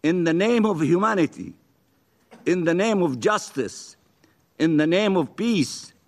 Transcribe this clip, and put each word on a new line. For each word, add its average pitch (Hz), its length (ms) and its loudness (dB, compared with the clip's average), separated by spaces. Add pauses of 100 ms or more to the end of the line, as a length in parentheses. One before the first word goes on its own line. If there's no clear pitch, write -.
in 170 200 2
the 165 100 2
name 214 320 2
of 180 160 0
humanity, 170 720 0 (920)
in 175 180 0
the 165 100 0
name 202 280 0
of 135 180 -2
justice, 143 760 -4 (640)
in 156 200 2
the 151 100 2
name 196 300 2
of 147 180 -4
peace 208 580 -2 (140)